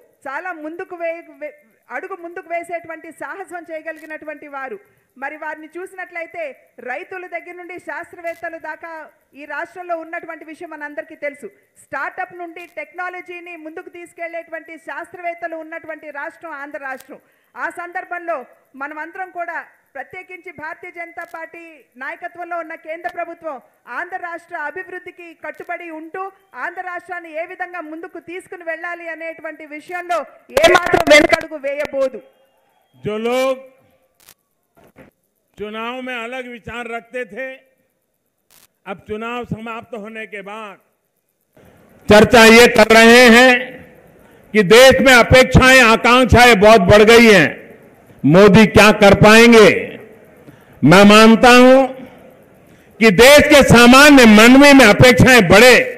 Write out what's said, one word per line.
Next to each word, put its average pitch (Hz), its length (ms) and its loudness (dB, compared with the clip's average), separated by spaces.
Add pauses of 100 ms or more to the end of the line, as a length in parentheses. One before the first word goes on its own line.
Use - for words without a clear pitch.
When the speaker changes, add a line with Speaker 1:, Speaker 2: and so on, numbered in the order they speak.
(280)
Speaker 1:
చాలా 330 260 -14
ముందుకు 330 420 -18
వే-, 339 340 -14
వే-, 294 240 -20 (360)
అడుగు 370 320 -16
ముందుకు 339 280 -20
వేసేటువంటి 339 640 -16
సాహసం 330 600 -20
చేయగలిగినటువంటి 311 760 -20
వారు। 269 320 -18 (440)
మరి 302 200 -16
వారిని 311 320 -18
చూసినట్లయితే 349 680 -18 (460)
రైతుల 359 360 -16 (100)
దగ్గర 339 240 -18
నుండి 359 160 -20 (140)
శాస్త్రవేత్తలు 339 760 -18
దాకా 320 260 -20 (480)
ఈ 294 140 -20
రాష్ట్రంలో 339 500 -14
ఉన్నటువంటి 330 460 -20
విషయం 320 240 -20
మనందరికీ 302 500 -20
తెలుసు. 277 240 -16 (360)
స్టార్టప్ 359 580 -16
నుండి 339 220 -20 (160)
టెక్నాలజీని 349 720 -18 (120)
ముందుకు 339 320 -20
తీసుకెళ్లేటువంటి 330 760 -20 (160)
శాస్త్రవేత్తలు 339 760 -16
ఉన్నటువంటి 320 460 -20 (100)
రాష్ట్రం 320 340 -18 (100)
ఆంధ్ర 294 260 -18
రాష్ట్రం. 254 300 -20 (440)
ఆ - 20 -10 (140)
సందర్భంలో 349 580 -14 (440)
మనమందరం 320 480 -16 (100)
కూడా, 339 180 -14 (380)
ప్రత్యేకించి 359 560 -20 (100)
భారతీయ 339 360 -18
జనతా 339 260 -18 (120)
పార్టీ 330 260 -20 (420)
నాయకత్వంలో 339 600 -16
ఉన్న 320 100 -20 (140)
కేంద్ర 339 300 -14
ప్రభుత్వం 339 400 -16 (400)
ఆంధ్ర 349 220 -14 (100)
రాష్ట్ర 339 260 -20 (140)
అభివృద్ధికి 359 580 -20 (160)
కట్టుబడి 339 440 -18 (120)
ఉంటూ, 330 240 -16 (400)
ఆంధ్ర 349 280 -14
రాష్ట్రాన్ని 349 400 -18 (100)
ఏ 349 100 -12
విధంగా 359 300 -16 (100)
ముందుకు 339 280 -20 (120)
తీసుకుని 359 400 -20
వెళ్ళాలి 339 440 -16
అనేటువంటి 320 500 -18 (120)
విషయంలో 349 420 -12 (440)
ఏమాత్రం 349 500 -4
వెనుకడుగు 311 540 -4
వేయబోదు. 269 540 -10 (840)
Speaker 2:
जो 208 120 -10
लोग 254 380 -6 (2000)
चुनाव 226 440 -16
में 254 140 -16
अलग 247 320 -16
विचार 233 400 -18
रखते 233 380 -16
थे, 208 200 -18 (1400)
अब 190 120 -18 (100)
चुनाव 233 380 -14
समाप्त 226 520 -16
होने 220 280 -18
के 202 160 -20
बाद 202 360 -20 (1300)
चर्चा 214 360 4
ये 226 220 6
कर 214 200 0
रहे 226 400 4
हैं 247 260 4 (1000)
कि 214 100 0
देश 254 380 4
में 262 120 4
अपेक्षाएं, 254 680 2
आकांक्षाएं 233 800 2
बहुत 214 220 4
बढ़ 208 220 4
गई 233 220 4
हैं, 185 220 4 (760)
मोदी 190 420 4
क्या 208 260 2
कर 202 220 4
पाएंगे? 220 560 6 (1120)
मैं 175 240 4
मानता 220 440 4
हूं 254 380 4 (1120)
कि 226 120 2
देश 262 360 6
के 285 160 4
सामान्य 254 600 6
मानवी 247 480 6
में 269 120 6
अपेक्षाएं 233 600 4
बढ़े, 220 280 6 (220)